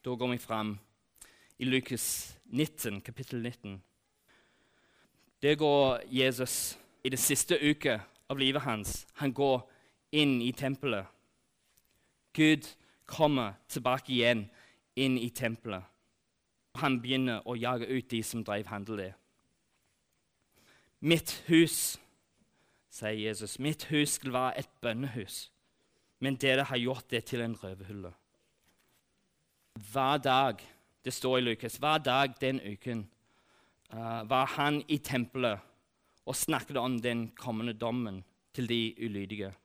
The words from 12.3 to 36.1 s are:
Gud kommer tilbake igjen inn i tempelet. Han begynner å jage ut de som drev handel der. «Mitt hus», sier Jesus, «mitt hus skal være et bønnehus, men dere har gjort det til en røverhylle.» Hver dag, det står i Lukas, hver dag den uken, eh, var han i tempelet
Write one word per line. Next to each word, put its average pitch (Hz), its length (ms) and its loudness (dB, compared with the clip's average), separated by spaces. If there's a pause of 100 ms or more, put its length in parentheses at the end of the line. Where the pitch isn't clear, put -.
Gud 156 340 6 (400)
kommer 131 520 2 (100)
tilbake 131 440 -2
igjen 117 340 4 (500)
inn 131 220 2
i 120 120 -2
tempelet. 110 520 -6 (960)
Han 131 220 2
begynner 127 420 0
å 123 140 -6
jage 120 320 -2
ut 131 200 -2
de 113 120 -2
som 113 220 -6
drev 104 220 -4
handel 104 300 -8
der. 95 160 -8 (1900)
«Mitt 156 340 2 (140)
hus», 165 500 6 (920)
sier 110 280 -6
Jesus, 107 400 -6
«mitt 147 320 -4
hus 147 260 2
skal 131 160 -6
være 127 260 0
et - 120 -10 (100)
bønnehus, 117 720 -6 (680)
men 131 160 -2
dere 135 280 4
har 131 140 -2
gjort 123 320 -4
det 120 160 -2
til 120 160 -4
en 117 160 -4
røverhylle.» 95 540 -12 (1800)
Hver 135 260 2
dag, 131 420 4 (440)
det 127 100 -6
står 131 240 2
i - 20 6
Lukas, 117 400 -2
hver 156 180 2
dag 131 420 2
den 135 200 0
uken, 104 480 -8 (840)
eh, 113 360 -6
var 131 180 4 (100)
han 147 320 2
i 147 100 2
tempelet 120 600 -2 (680)